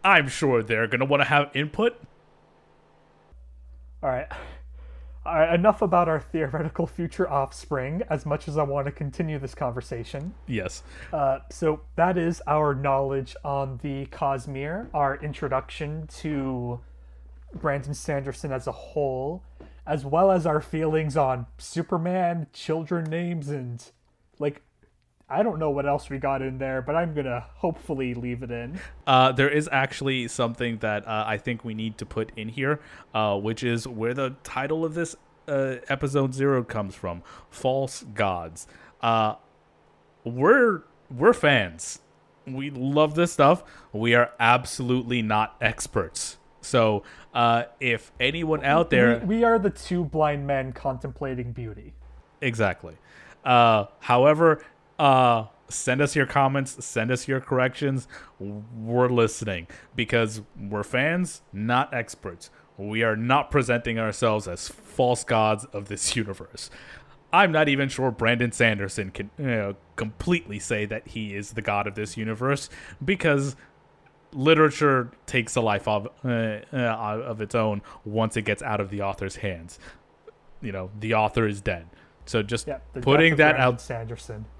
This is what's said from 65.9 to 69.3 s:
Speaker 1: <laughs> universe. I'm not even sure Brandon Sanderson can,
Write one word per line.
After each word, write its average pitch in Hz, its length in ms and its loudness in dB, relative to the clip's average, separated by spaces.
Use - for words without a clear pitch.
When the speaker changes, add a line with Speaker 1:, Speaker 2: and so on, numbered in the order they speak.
Speaker 1:
<laughs> - 0 -
universe. - 540 -8
I'm 180 200 8
not 156 160 4
even 139 220 2
sure 131 220 0
Brandon 117 400 2
Sanderson 101 580 0
can, 104 260 -10